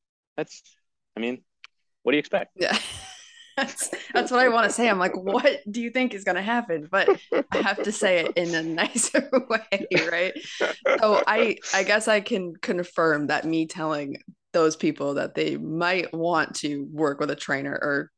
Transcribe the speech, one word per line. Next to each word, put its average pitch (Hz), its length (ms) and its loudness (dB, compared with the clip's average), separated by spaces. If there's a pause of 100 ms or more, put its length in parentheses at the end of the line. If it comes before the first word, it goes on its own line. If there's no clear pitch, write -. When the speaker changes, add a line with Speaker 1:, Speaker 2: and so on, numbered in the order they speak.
(380)
Speaker 1:
That's, - 260 -8 (540)
I - 20 -8
mean, 120 240 -6 (600)
what 120 100 2
do 147 40 4
you - 20 2
expect? - 360 -4
Speaker 2:
Yeah. 180 280 0
<laughs> - 40 -12 (720)
That's, - 320 -4 (240)
that's 240 180 0
what 247 100 4
I 247 80 6
wanna 226 200 4
say. 233 200 2
I'm 196 100 2
like, 185 160 0
"What 233 460 0 (100)
do 233 100 -6
you 233 80 -6
think 254 240 -2
is 196 120 -10
gonna 180 160 0
happen?" 196 500 -2
But 190 220 4 (360)
I - 100 -4
have 208 240 0
to 208 100 -2
say 190 260 4
it - 160 0
in 170 180 0
a 160 100 0
<laughs> 165 180 -2
nicer - 480 0 (180)
way, 220 400 -2 (240)
right? 175 220 0 (680)
So 214 260 4
I, 220 340 2 (120)
I 196 120 2
guess 214 260 2
I 214 100 4
can 190 380 -2
confirm 165 720 0
that 147 180 0
me 160 200 0
telling 156 520 -4 (340)
those 160 240 4
people 143 380 0
that 143 220 -4
they 156 200 -2
might 165 580 -2
want 165 420 0
to 143 360 -4
work 147 300 0
with 147 100 0
a 151 60 -2
trainer 139 340 -4 (100)
or 143 360 -2